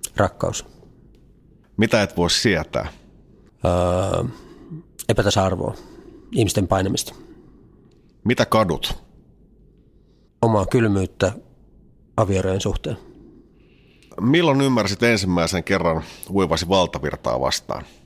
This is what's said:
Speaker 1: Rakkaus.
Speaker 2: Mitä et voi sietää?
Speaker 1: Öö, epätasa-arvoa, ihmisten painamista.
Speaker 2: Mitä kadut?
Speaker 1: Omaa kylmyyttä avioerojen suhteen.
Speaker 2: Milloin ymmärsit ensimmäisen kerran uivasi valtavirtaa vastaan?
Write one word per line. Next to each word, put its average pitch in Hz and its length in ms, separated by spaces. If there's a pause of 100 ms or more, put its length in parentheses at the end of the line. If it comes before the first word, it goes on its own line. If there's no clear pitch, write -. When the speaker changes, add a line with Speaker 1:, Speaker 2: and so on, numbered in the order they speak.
(160)
Speaker 1:
Rakkaus. - 500 (1120)
Speaker 2:
Mitä 110 260
et - 140
voi 87 120
sietää? 82 580 (760)
Speaker 1:
Öö, 90 580 (840)
epätasa-arvoa, 98 680 (560)
ihmisten 104 360
painamista. 98 480 (1080)
Speaker 2:
Mitä 123 220
kadut? 98 580 (1400)
Speaker 1:
Omaa 107 240
kylmyyttä 101 680 (880)
avioerojen 95 440
suhteen. 107 360 (1200)
Speaker 2:
Milloin 139 400
ymmärsit 117 420
ensimmäisen 92 600
kerran 85 400 (260)
uivasi 85 400
valtavirtaa 73 680
vastaan? - 440 (220)